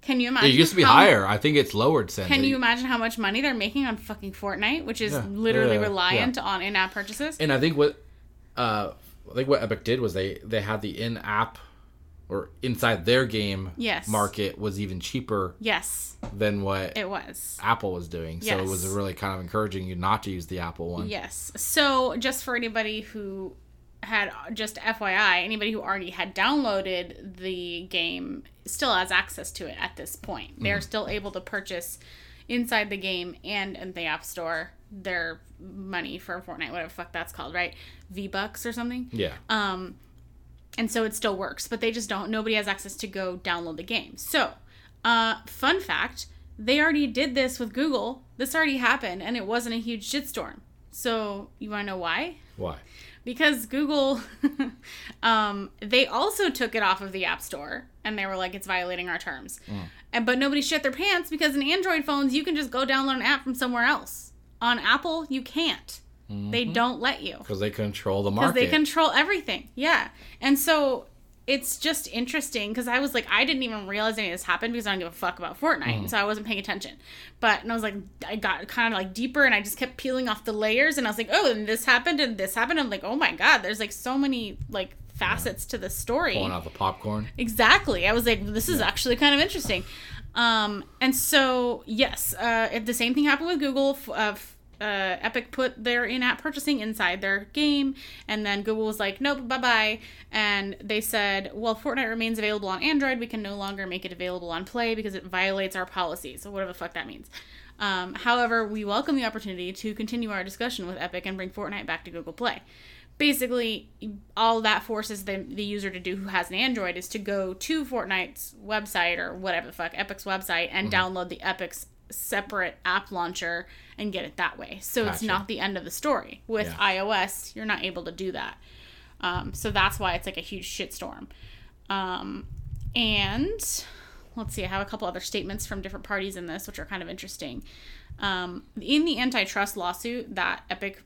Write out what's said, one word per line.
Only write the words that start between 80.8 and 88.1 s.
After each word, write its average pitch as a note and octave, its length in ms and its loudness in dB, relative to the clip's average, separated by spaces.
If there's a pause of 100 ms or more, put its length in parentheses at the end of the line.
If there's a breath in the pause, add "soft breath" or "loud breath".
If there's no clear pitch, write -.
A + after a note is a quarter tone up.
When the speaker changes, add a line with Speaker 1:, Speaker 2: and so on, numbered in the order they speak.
Speaker 1:
and B3 100 0
I G#3 40 0
was G#3+ 60 -4
like, A#3 140 -4
"Oh, E4+ 180 6
and G#3+ 160 0
this A3 200 0
happened C4+ 340 4
and A#3+ 180 0
this F#3+ 180 -4
happened." B3+ 240 2
I'm B3+ 100 0
like, G3 160 -4
"Oh A3 100 -2
my C#4+ 180 4
God, B3 260 6
there's, G#3 200 -2
like, G#3+ 140 -4
so B3+ 240 -2
many, B3+ 400 0 (120)
like, F#3+ 200 -4
Speaker 2:
Yeah. - 380 -4
Speaker 1:
facets - 400 -2
to B3 100 -6
the F#3 120 -6
story." C4 440 0
Speaker 2:
Pulling F#2 180 0
out F2 140 -4
the - 60 -8
popcorn. G#2+ 680 -2
Speaker 1:
Exactly. A3 680 4
I G3+ 60 6